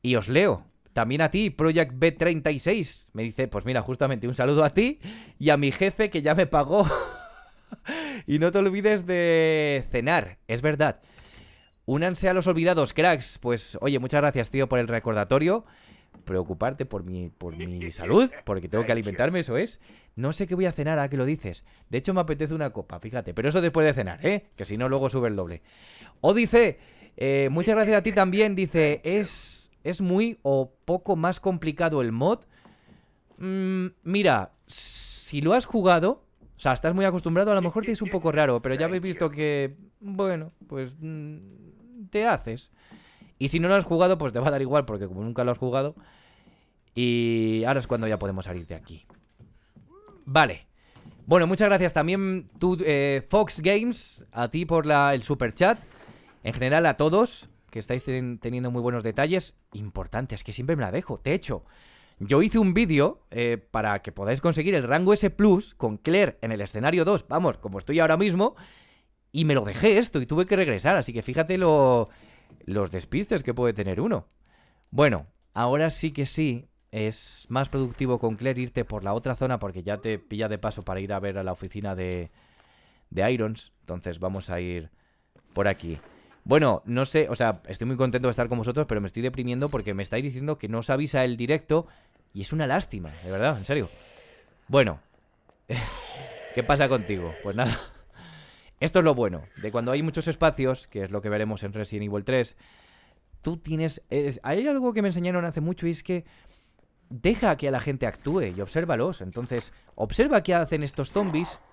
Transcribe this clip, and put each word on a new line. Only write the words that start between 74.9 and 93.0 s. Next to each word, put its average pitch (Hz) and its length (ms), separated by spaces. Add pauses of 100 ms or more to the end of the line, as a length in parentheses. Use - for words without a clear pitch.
Bueno, 110 360 (260)
ahora 135 380
sí 156 220
que 139 140
sí. 135 420 (220)
Es - 580
más 135 200
productivo 127 520
con 113 160
Claire 123 240
irte 123 240
por 107 180
la 98 120
otra 120 200
zona 127 240
porque 92 240
ya 101 180
te 107 200
pilla 107 280
de 104 100
paso 104 260
para 95 160
ir 98 120
a 98 60
ver 98 200
a 95 40
la 95 80
oficina 98 460
de, 90 340 (800)
de 101 220
Irons. 110 480
Entonces 87 400
vamos 92 280
a 87 120
ir 87 300 (640)
por 98 120
aquí. 85 320 (460)
Bueno, 135 400
no 120 200
sé, 151 240
o 127 60
sea, 113 320
estoy 113 220
muy 127 80
contento 127 320
de - 20
estar 120 180
con 120 100
vosotros, 123 280
pero 107 140
me 101 80
estoy 113 140
deprimiendo 127 480
porque 110 220
me 98 120
estáis 113 180
diciendo 143 340
que - 120
no 113 100
os 117 120
avisa 139 340
el 123 120
directo 151 520 (440)
y 98 100
es - 100
una 156 160
lástima, 98 420 (140)